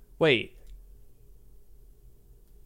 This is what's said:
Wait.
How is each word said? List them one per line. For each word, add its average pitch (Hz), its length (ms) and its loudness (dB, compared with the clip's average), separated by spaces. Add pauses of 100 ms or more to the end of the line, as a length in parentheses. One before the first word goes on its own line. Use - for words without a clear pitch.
(180)
Wait. 135 380 8 (2000)